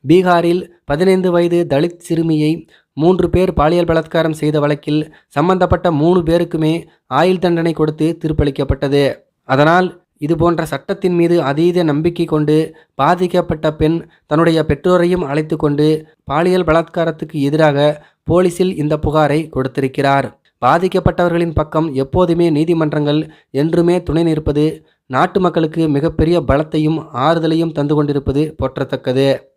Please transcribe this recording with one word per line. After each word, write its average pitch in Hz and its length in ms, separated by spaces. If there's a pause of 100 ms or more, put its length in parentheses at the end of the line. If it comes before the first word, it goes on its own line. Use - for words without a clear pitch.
பீகாரில் 170 580 (280)
பதினைந்து 185 460
வயது 175 240 (120)
தலித் 160 360
சிறுமியை 160 440 (460)
மூன்று 175 360
பேர் 180 260
பாலியல் 170 300
பலாத்காரம் 160 500
செய்த 151 240
வழக்கில் 147 380 (340)
சம்பந்தப்பட்ட 180 520 (120)
மூணு 175 280
பேருக்குமே 165 440 (480)
ஆயுள் 180 240
தண்டனை 170 300
கொடுத்து 156 340 (140)
தீர்ப்பளிக்கப்பட்டது. 143 840 (460)
அதனால் 160 380 (380)
இது 165 160
போன்ற 170 300
சட்டத்தின் 180 480
மீது 170 180 (120)
அதீத 170 420
நம்பிக்கை 165 420
கொண்டு 151 240 (440)
பாதிக்கப்பட்ட 175 680 (120)
பெண் 160 180 (340)
தன்னுடைய 160 280 (100)
பெற்றோரையும் 175 600
அழைத்து 156 340
கொண்டு 147 240 (440)
பாலியல் 175 380
பலாத்காரத்துக்கு 160 680 (100)
எதிராக 147 380 (420)
போலீசில் 180 440 (100)
இந்த 151 220
புகாரை 151 340 (160)
கொடுத்திருக்கிறார். 135 720 (340)
பாதிக்கப்பட்டவர்களின் 170 1000
பக்கம் 156 280 (140)
எப்போதுமே 170 460 (100)
நீதிமன்றங்கள் 156 640 (400)
என்றுமே 170 340 (120)
துணை 160 200
நிற்பது 151 380 (440)
நாட்டு 175 360
மக்களுக்கு 165 360 (140)
மிகப்பெரிய 160 440 (100)
பலத்தையும் 156 500 (280)
ஆறுதலையும் 160 500
தந்து 147 200
கொண்டிருப்பது 143 460 (160)
போற்றத்தக்கது. 135 680 (300)